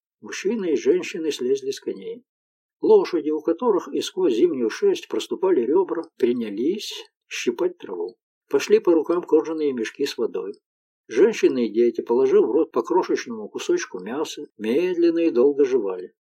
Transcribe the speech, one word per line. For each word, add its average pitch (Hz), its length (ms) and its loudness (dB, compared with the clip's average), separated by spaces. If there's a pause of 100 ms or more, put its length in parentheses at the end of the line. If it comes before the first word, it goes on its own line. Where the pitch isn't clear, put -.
(220)
Мужчины 185 520 -4
и - 20 2
женщины 156 560 0
слезли 131 400 -2
с - 80 -8
коней. - 440 -10 (560)
Лошади, 165 520 4
у 151 100 -4
которых 175 460 0
и - 140 -4
сквозь 170 340 0
зимнюю 127 340 2
шерсть 190 380 -2
проступали 139 540 0
рёбра, 165 420 0 (140)
принялись 120 760 -2 (340)
щипать - 520 -4
траву. 90 380 -10 (340)
Пошли 143 260 2
по 185 160 4
рукам 170 300 0
кожаные 151 500 0
мешки 123 320 -4
с - 100 -8
водой. 98 380 -4 (540)
Женщины 135 600 2
и - 20 -4
дети, 117 300 2
положив 131 460 2
в 107 60 -4
рот 151 200 2
по 123 100 0
крошечному 127 680 -2
кусочку 170 500 -4
мяса, 147 480 -8 (100)
медленно 170 600 0
и 165 120 2
долго 135 340 4
жевали. 98 480 -2 (120)